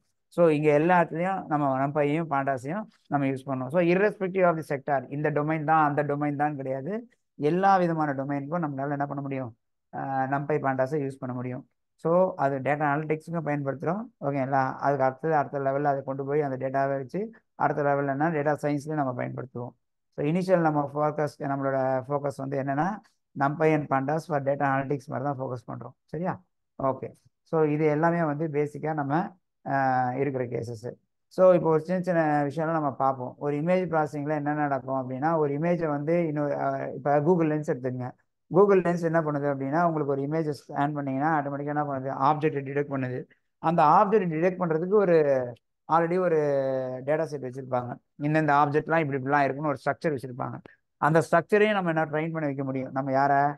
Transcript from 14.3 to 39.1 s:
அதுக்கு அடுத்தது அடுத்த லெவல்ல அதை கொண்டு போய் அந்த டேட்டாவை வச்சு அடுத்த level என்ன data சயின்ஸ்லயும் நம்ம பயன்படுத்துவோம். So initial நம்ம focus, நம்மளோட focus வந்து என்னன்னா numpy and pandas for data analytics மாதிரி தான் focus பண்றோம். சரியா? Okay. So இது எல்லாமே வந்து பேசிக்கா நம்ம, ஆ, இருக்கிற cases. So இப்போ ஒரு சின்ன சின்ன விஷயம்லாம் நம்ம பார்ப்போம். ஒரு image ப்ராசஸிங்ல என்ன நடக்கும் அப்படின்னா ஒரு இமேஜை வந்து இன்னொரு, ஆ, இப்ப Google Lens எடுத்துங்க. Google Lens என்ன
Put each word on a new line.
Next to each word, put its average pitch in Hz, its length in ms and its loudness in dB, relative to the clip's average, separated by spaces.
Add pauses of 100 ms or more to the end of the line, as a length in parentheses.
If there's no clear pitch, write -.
அதுக்கு 139 280 0
அடுத்தது 156 320 0
அடுத்த 139 240 0
லெவல்ல 139 240 0
அதை 143 200 0
கொண்டு 135 220 -6
போய் 147 160 0
அந்த 135 280 -4
டேட்டாவை 139 180 0
வச்சு 139 460 -6 (220)
அடுத்த 147 280 0
level 143 240 0
என்ன 139 220 0
data 147 320 0
சயின்ஸ்லயும் 147 320 -4
நம்ம 131 300 -2
பயன்படுத்துவோம். 123 500 -10 (420)
So 143 100 -4
initial 180 340 2
நம்ம 151 340 2
focus, 151 480 -2
நம்மளோட 135 680 0
focus 143 280 -2
வந்து 135 260 -4
என்னன்னா 151 340 -2 (420)
numpy 151 340 2
and 151 180 -2
pandas 135 260 0
for 143 240 -2
data 139 220 -2
analytics 135 420 0
மாதிரி - 20 -
தான் 131 320 -4
focus 127 320 -8
பண்றோம். 120 200 -12 (120)
சரியா? 160 380 -6 (420)
Okay. 131 280 -2 (300)
So 160 220 0
இது 151 220 2
எல்லாமே 165 380 2
வந்து 151 240 -2
பேசிக்கா 147 460 -4
நம்ம, 147 420 -2 (300)
ஆ, 131 480 0
இருக்கிற 131 320 -2
cases. 120 460 -8 (360)
So 185 260 6
இப்போ 165 160 2
ஒரு 156 120 4
சின்ன 180 200 -2
சின்ன 156 480 2
விஷயம்லாம் 156 220 -2
நம்ம 151 200 0
பார்ப்போம். 135 460 -2
ஒரு 147 200 -2
image 180 320 2
ப்ராசஸிங்ல 151 400 -2
என்ன 147 240 -2
நடக்கும் 135 560 -2
அப்படின்னா 151 280 0
ஒரு 143 220 0
இமேஜை 170 280 0
வந்து 156 400 0
இன்னொரு, 147 320 -2
ஆ, 135 180 -2
இப்ப 139 420 0
Google 165 300 4
Lens 151 180 -2
எடுத்துங்க. 127 440 -4 (420)
Google 196 280 6
Lens 170 220 0
என்ன 165 180 2